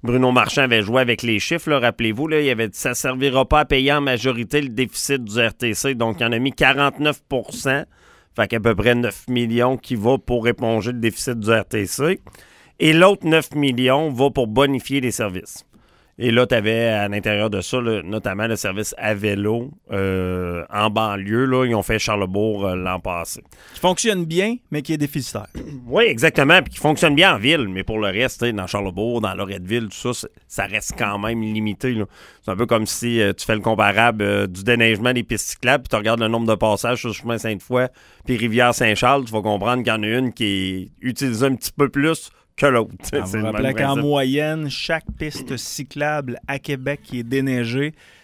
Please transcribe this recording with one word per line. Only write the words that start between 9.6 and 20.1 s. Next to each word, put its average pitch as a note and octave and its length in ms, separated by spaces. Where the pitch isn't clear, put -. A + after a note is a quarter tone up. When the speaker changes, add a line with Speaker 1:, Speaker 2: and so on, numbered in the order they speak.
Speaker 1:
qui - 200
va A#2 200
pour A#2+ 300
éponger A2+ 460
le A#2+ 80
déficit A#2 400
du G#2+ 120
R G#2+ 120
T G#2 220
C. E3 340
Et D#3 140
l'autre F3+ 340
neuf D#3+ 300
millions C3+ 560
va B2+ 180
pour A#2+ 160
bonifier C3+ 540
les B2+ 100
services. G2 560
Et A#2+ 120
là, A#2+ 160
t'avais A2+ 420
à G#2 200
l'intérieur G#2 400
de G2 140
ça, B2+ 180
là, A2+ 220
notamment G2+ 440
le A2+ 80
service G2+ 440
à G#2+ 160
vélo, G#2 560
euh, F2+ 760